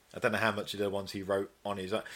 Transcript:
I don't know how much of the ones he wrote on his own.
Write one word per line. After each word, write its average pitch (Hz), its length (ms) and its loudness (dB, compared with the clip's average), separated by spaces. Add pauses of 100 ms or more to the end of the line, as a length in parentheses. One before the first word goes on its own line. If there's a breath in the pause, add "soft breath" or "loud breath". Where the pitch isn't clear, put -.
(140)
I - 60 -12
don't 117 120 4
know 104 60 2
how 110 140 4
much 101 220 -4
of 101 60 -2
the 101 100 2
ones 98 220 -2
he 101 100 -4
wrote 98 280 2 (140)
on 101 120 -2
his 95 160 -4
own. - 100 2 (140 loud breath)